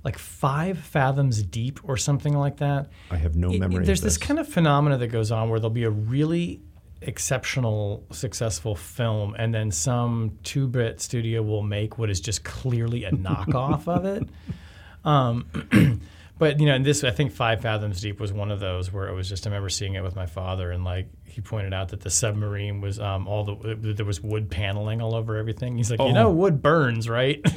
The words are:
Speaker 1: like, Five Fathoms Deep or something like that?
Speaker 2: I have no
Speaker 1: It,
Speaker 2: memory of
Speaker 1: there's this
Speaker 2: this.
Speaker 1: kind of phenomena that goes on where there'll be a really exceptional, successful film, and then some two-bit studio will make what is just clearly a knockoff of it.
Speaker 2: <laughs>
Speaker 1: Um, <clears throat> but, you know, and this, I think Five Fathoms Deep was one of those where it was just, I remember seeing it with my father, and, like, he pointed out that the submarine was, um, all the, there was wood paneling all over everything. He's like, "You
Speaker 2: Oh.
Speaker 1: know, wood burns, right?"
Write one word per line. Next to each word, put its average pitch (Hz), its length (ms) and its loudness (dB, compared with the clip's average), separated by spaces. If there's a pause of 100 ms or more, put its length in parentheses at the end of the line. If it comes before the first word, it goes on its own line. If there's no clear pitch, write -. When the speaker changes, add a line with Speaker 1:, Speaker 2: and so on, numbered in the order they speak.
Speaker 1:
like, - 140 -4
Five 156 600 -2
Fathoms 135 640 2
Deep 117 420 -4
or 131 120 -2
something 143 380 0
like 143 240 0
that? 143 320 0 (200)
Speaker 2:
I 90 60 -2
have 80 180 2
no 87 160 2
Speaker 1:
It, 92 100 2
Speaker 2:
memory 92 200 2
of 85 60 2
Speaker 1:
there's - 160 4
this - 160 2
Speaker 2:
this. - 80 -6
Speaker 1:
kind 294 120 2
of 302 80 -2
phenomena 143 520 4
that 120 100 -2
goes 113 220 0
on 113 180 0
where 113 100 2
there'll 113 120 0
be 117 140 0
a 110 60 2
really 151 720 0 (540)
exceptional, 107 880 -2 (100)
successful 110 600 -4
film, 107 640 -2
and 113 160 0
then 110 160 0
some 117 720 0
two-bit 123 600 -2
studio 113 400 -2
will 107 200 0
make 104 360 -2
what 110 120 0
is 92 100 0
just - 240 -4
clearly 117 600 -2
a 95 80 -4
knockoff 131 760 0
of 180 160 0
it. 202 300 -4
Speaker 2:
<laughs> - 40 -20 (680)
Speaker 1:
Um, 127 960 4 (220)
<clears throat> - 160 -20
but, 147 200 4
you 151 60 6
know, 143 100 6
and 131 120 2
this, 143 180 2
I 123 60 4
think 123 220 0
Five 113 280 2
Fathoms 104 400 -2
Deep 104 180 -6
was 104 140 -4
one 101 180 -4
of 101 80 -4
those 92 320 -4
where 98 180 -6
it 95 40 -6
was 92 160 -4
just, 98 180 -8
I 107 40 -2
remember 101 180 -4
seeing 98 280 -4
it 92 60 -4
with 92 140 -6
my 92 80 -4
father, 92 460 -4
and, 90 120 -4
like, 90 260 -4 (180)
he - 160 -12
pointed 98 320 -4
out 95 160 -4
that 104 100 -8
the - 80 -8
submarine 101 720 -2
was, 101 180 -4
um, 98 300 -2
all 107 160 0
the, 107 480 -4
there 101 140 -2
was 101 160 -2
wood 107 280 -2
paneling 107 520 -2
all 113 120 0
over 113 220 -2
everything. 113 400 -4
He's 117 140 0
like, 110 100 0
"You 135 60 4
Speaker 2:
Oh. 135 60 4
Speaker 1:
know, 214 180 8
wood 170 320 4
burns, 127 440 4
right?" 127 380 0 (120)